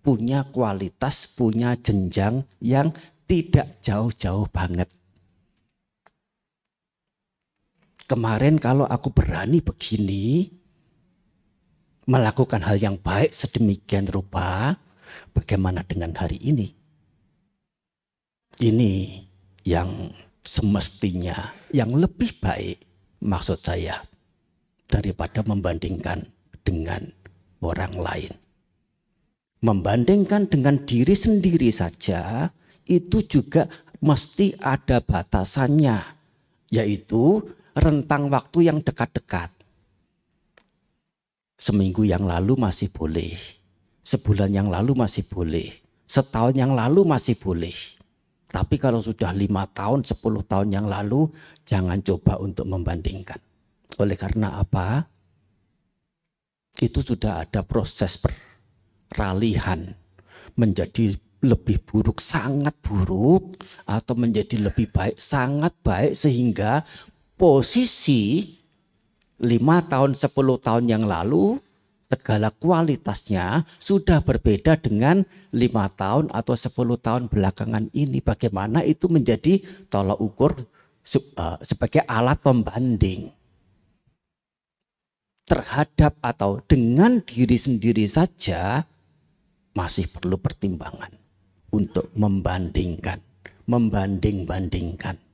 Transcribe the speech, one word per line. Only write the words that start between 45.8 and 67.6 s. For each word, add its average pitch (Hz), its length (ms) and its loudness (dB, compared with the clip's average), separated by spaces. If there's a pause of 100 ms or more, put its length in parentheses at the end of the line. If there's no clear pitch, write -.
setahun 131 480 2
yang 131 160 2
lalu 135 320 4
masih 127 320 2
boleh. 85 340 -4 (800)
Tapi 95 240 0
kalau 120 240 2
sudah 107 320 -4
lima 98 380 0
tahun, 113 340 -2
sepuluh 110 400 -4
tahun 101 300 0
yang 101 160 -2
lalu, 104 400 0 (340)
jangan 92 400 0
coba 95 320 0
untuk 95 320 -6
membandingkan. 92 720 -6 (560)
Oleh 101 220 0
karena 104 420 -4
apa? 101 480 -2 (1700)
Itu - 240 -2
sudah 101 480 -4
ada 98 160 -2
proses - 560 -4 (880)
peralihan 95 880 -2 (560)
menjadi 101 640 0 (240)
lebih 117 400 2
buruk, 104 400 -2
sangat 143 640 -2
buruk, 104 720 2 (320)
atau 110 320 -4
menjadi 107 480 0
lebih 104 240 -2
baik, - 240 -2
sangat 143 640 -2
baik, 107 320 0
sehingga 120 720 0 (560)
posisi 156 1120 4 (920)